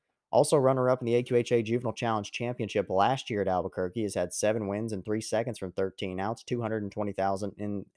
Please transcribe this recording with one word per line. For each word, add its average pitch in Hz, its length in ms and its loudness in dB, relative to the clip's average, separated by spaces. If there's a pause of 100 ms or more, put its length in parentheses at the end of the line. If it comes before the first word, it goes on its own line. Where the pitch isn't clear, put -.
(300)
Also 147 280 6
runner-up 131 440 4
in 120 60 -4
the 117 80 4
A 123 80 4
Q 123 140 2
H 120 140 2
A 117 120 4
Juvenile 117 280 -2
Challenge 110 400 -2
Championship 113 560 -2
last 110 440 2
year 104 100 0
at 95 60 0
Albuquerque, 92 560 -2
has 101 100 -4
had 90 180 -2
seven 107 360 -2
wins 107 260 -4
and 95 100 -6
three 107 180 -4
seconds 113 360 -2
from 92 140 -8
thirteen 95 480 -4
outs, 107 240 -4
two 123 180 -4
hundred 110 220 -2
and 101 80 -8
twenty 104 220 -4
thousand 98 440 -2
in, 101 260 -6 (140)